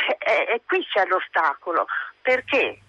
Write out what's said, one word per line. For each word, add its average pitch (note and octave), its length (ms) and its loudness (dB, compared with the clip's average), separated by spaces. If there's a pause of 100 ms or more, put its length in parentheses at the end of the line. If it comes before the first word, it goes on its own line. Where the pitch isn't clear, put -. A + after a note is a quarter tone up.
(200)
eh, - 360 0
eh, A#3 100 -4
qui F#4 200 0
c'è G3 200 0
l'ostacolo, E3 800 0 (360)
perché B3+ 680 0